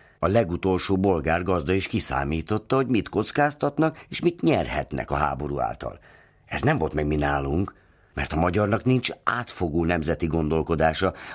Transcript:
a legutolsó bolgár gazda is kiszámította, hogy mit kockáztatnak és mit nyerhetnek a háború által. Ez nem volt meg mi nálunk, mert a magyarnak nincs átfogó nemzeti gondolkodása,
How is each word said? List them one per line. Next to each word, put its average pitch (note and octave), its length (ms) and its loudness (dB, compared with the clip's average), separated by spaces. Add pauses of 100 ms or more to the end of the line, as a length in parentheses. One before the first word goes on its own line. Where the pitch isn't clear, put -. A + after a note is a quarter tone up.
(180)
a - 80 -2
legutolsó F#2+ 720 2
bolgár F2 460 2
gazda E2+ 300 0
is F#2+ 140 0
kiszámította, D#2+ 920 -2
hogy C3+ 100 2
mit A#2 220 0
kockáztatnak D3 1000 0
és - 120 -8
mit E3+ 200 0
nyerhetnek D2+ 720 0
a C#2+ 40 0
háború C#2+ 440 -2
által. A#1 400 -6 (480)
Ez - 160 -4
nem D3+ 160 2
volt D#2 140 -2
meg D2 140 0
mi D2+ 100 0
nálunk, C#2+ 580 0 (400)
mert C#2 180 -6
a D#2 40 -2
magyarnak G2 480 2
nincs B2+ 240 2 (160)
átfogó F2 600 -2
nemzeti E2 420 0
gondolkodása, D#2+ 840 2 (220)